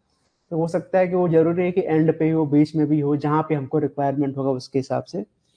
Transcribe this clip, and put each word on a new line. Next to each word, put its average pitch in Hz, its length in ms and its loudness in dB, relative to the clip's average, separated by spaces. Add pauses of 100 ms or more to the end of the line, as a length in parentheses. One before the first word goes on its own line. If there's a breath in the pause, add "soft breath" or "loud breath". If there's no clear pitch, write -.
(500)
तो 170 60 -6
हो 165 120 0
सकता 175 300 -2
है 185 100 4
कि 180 60 -4
वो 180 140 2
जरूरी 165 360 2
है 175 80 -2
कि 185 80 0
end 160 380 2
पे 160 60 0
ही 160 60 2
हो, 160 160 0
बीच 147 300 2
में 151 100 2
भी 151 140 2
हो, 143 160 0
जहाँ 147 260 0
पे 156 120 -2
हमको 143 240 -4
requirement 139 580 -2
होगा 135 140 -2
उसके 127 280 -4
हिसाब 127 260 -4
से। 196 220 -10 (300 soft breath)